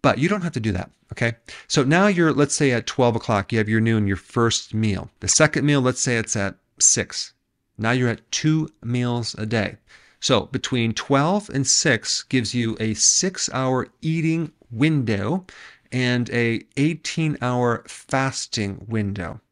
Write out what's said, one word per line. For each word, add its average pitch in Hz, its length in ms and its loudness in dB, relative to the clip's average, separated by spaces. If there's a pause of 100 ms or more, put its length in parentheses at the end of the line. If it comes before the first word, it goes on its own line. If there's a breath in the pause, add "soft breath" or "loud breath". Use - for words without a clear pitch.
But 110 160 2
you 151 120 0
don't 196 140 -2
have 175 100 -6
to 110 140 -4
do 190 60 0
that, 90 180 -6 (220)
okay? 117 200 -2 (340 loud breath)
So 143 160 2
now 170 240 4
you're, 175 260 4
let's 143 220 2
say 139 160 2
at 117 140 0
twelve 120 300 2
o'clock, 104 360 -2
you 117 80 0
have 104 100 0
your 110 120 2
noon, 113 260 2
your 98 100 0
first - 560 -2
meal. 107 360 0 (120)
The 107 80 -6
second 151 360 2
meal, 143 160 4
let's 127 200 0
say 120 160 0
it's 107 180 -4
at 98 200 -2 (240)
six. - 540 0 (460)
Now 110 120 0
you're 127 180 2
at - 220 -6
two 156 380 0 (140)
meals 120 540 -2
a 110 80 -6
day. 107 320 -2 (420 soft breath)
So 123 280 2
between 117 460 -2
twelve 156 560 0
and 131 160 -2
six - 580 0
gives 123 300 -2
you 117 260 -2
a 110 140 -2
six-hour 131 920 0 (140)
eating 160 500 0 (200)
window 127 760 0 (460 loud breath)
and 123 400 0
a 117 320 0 (140)
eighteen-hour 135 1120 0
fasting - 1000 -4
window. 104 540 -4 (100)